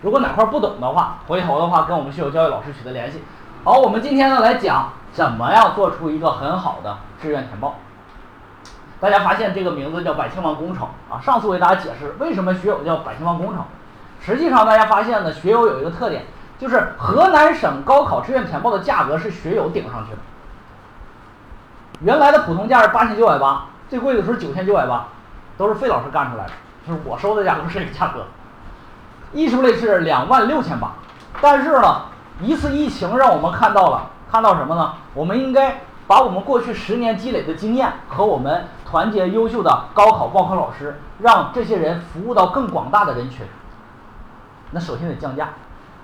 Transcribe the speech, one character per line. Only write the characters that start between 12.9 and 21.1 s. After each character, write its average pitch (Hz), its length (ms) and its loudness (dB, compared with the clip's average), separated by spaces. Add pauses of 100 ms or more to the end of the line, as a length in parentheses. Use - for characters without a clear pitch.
百 110 200 -10
姓 160 80 -8
王 170 120 -2
工 196 160 -6
程。 147 100 -8 (580)
实 - 160 -2
际 330 120 0
上 233 160 6
大 220 120 8
家 220 80 6
发 214 180 2
现 220 200 0
呢， 156 80 -4
学 180 200 0
友 233 160 6
有 139 140 -2
一 - 20 -6
个 170 80 -6
特 220 180 -4
点， - 160 -6 (320)
就 262 100 -10
是 233 300 0
河 311 320 4
南 311 240 6
省 143 300 -2
高 277 200 6
考 127 180 -2
志 - 100 -6
愿 254 140 0
填 160 160 -6
报 233 100 0
的 196 80 0
价 165 240 0
格 139 140 -2
是 202 120 -6
学 170 260 -6
友 151 140 0
顶 156 220 -4
上 113 140 -10
去 110 60 -16
的。 107 60 -14 (1800)